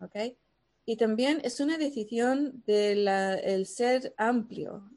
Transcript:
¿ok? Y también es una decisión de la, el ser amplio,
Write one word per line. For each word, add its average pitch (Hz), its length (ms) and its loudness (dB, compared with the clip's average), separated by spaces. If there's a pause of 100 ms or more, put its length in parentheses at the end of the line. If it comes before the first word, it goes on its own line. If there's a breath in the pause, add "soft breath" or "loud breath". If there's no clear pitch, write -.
¿ok? 185 160 -14 (680)
Y 226 100 -2
también 233 480 2
es 247 160 -4
una 294 180 0
decisión 254 880 -2
de 208 300 4
la, 196 380 2
el 190 320 0
ser 254 500 0
amplio, 220 800 -2